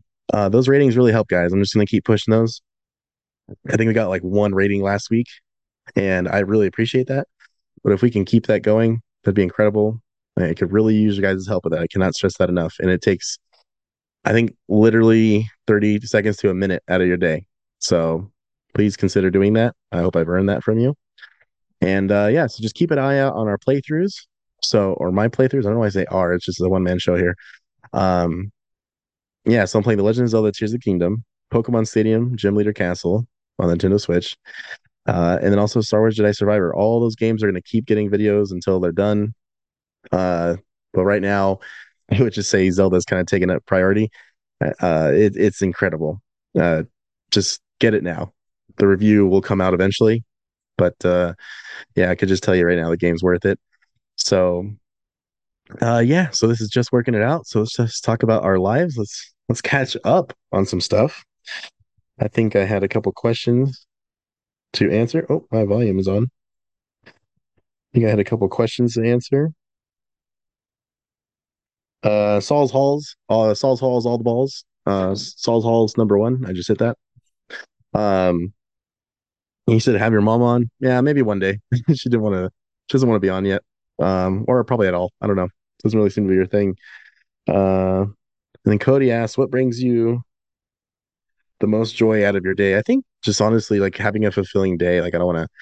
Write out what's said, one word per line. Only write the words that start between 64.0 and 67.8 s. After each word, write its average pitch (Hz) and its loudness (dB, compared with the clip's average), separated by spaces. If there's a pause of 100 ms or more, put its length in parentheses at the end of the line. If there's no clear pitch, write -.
to - 0
answer. 117 -2
Oh, 156 -2
my 110 0
volume 101 0
is 95 -2
on. 107 0 (760)
I - -20 (840)